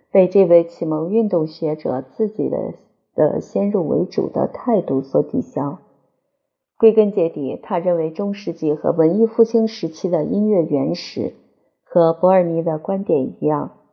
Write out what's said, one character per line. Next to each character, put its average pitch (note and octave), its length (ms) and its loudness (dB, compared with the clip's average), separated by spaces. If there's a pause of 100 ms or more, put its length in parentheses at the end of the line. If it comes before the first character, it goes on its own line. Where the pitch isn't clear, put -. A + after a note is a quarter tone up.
(120)
被 F#3 160 4
这 F#3+ 180 4
位 E3+ 200 6
启 E3 200 -10
蒙 D#3 240 -4
运 G#3+ 200 0
动 E3 180 0
学 D#3 300 -4
者 C3 340 -4
自 A3 160 -2
己 D#3+ 220 -4
的， - 240 -6 (420)
的 - 240 2
先 G3+ 320 -4
入 F3+ 160 -2
为 C#3+ 160 0
主 - 260 -4
的 - 180 -2
态 A3 340 -2
度 C3+ 200 -2
所 D3 220 0
抵 C#3 180 -4
消。 C#3 360 -6 (1000)
归 A3 160 6
根 G#3+ 180 2
结 E3+ 180 0
底， C#3 320 -6
他 F#3+ 160 -4
认 F3 180 0
为 D#3+ 140 -2
中 G3+ 240 -6
世 F3+ 200 -8
纪 D3+ 200 -2
和 - 180 -2
文 E3+ 280 2
艺 A3+ 80 4
复 A3+ 160 2
兴 A3+ 240 0
时 F3 200 -8
期 E3+ 220 -6
的 D#3+ 140 0
音 G3+ 260 0
乐 F#3 140 2
原 D#3 320 -2
始 - 380 -8 (500)
和 E3 300 2
博 F3+ 180 2
尔 F#3 100 4
尼 E3 220 -2
的 D#3+ 160 -4
观 G3 240 -6
点 D#3+ 180 2
一 - 240 -6
样 D3 260 -2 (220)